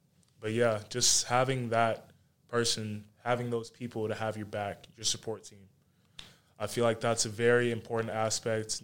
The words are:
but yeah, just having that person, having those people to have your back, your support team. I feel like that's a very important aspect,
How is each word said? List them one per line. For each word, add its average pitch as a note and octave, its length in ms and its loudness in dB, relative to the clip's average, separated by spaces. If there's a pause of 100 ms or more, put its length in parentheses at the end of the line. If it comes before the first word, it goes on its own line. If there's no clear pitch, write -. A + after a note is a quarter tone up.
(420)
but A2 120 -4
yeah, A2+ 260 2 (100)
just - 360 2
having B2+ 440 2
that A2+ 400 2 (380)
person, G#2+ 580 -2 (180)
having A#2+ 260 -2
those A#2 200 -4
people A#2 380 -6
to G#2+ 80 -2
have A2 220 -4
your G#2+ 100 -8
back, G#2 400 -6 (100)
your A2 80 -14
support - 380 -4
team. G2+ 160 -20 (960)
I G#2+ 100 -4
feel A#2+ 160 0
like A#2 160 2
that's A#2 260 0
a A2+ 40 -4
very A#2+ 420 4
important A2+ 420 -4
aspect, A2 720 -2